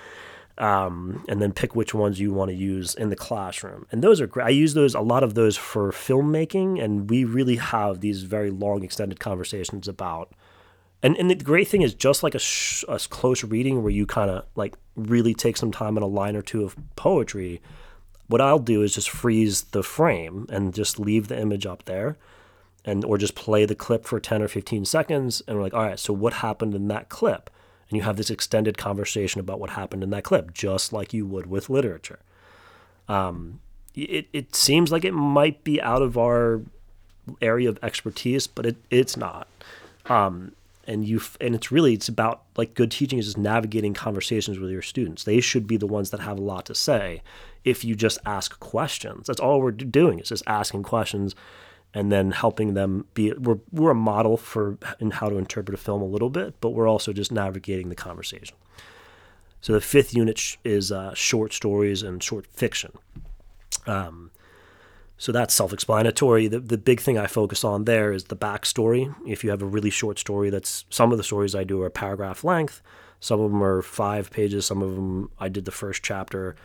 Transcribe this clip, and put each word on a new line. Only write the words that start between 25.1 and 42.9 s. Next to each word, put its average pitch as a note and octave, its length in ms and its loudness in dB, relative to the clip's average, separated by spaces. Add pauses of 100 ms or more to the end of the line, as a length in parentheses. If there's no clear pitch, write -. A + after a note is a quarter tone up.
and A2 100 -4
we're G2+ 80 0
like, F#2+ 100 -4
"All A2+ 80 0
right, G2 160 -2
so - 140 -4
what G#2 220 0
happened G#2+ 400 -2
in G2+ 140 -2
that G#2 200 -6
clip?" - 420 -2 (400)
And G#2+ 80 -2
you G2+ 60 -2
have G#2 120 -2
this G#2+ 140 -4
extended A2 480 0
conversation G2+ 600 -4
about F#2+ 220 -6
what F#2+ 100 -8
happened F#2+ 320 -8
in F#2+ 80 -4
that G2+ 140 -4
clip, F2 300 0
just F#2+ 400 -2
like G2+ 180 -6
you G#2+ 140 -4
would F#2+ 200 -6
with F#2+ 220 -4
literature. B2+ 520 -2 (840)
Um, F2+ 540 -2 (340)
it, D3+ 380 -6
it B2 220 -8
seems D3+ 360 6
like E3 140 0
it F#3 80 0
might D3 500 4
be D3+ 200 0
out A#2+ 180 2
of B2 160 2
our A#2 460 4 (800)
area A#2+ 260 4
of G#2 140 -2
expertise, A#2+ 640 -2
but - 180 -8
it, A#2 120 0 (120)
it's B2+ 260 4
not. G2 320 -8 (600)
Um, F#2+ 460 2 (340)
and G#2+ 200 -4
you A2 120 0
f-, - 200 -8
and A#2+ 160 -2
it's - 160 -4
really, C3+ 220 6
it's G#2 160 -2
about, A2+ 360 -2 (120)
like, A#2 180 -2
good A2+ 160 2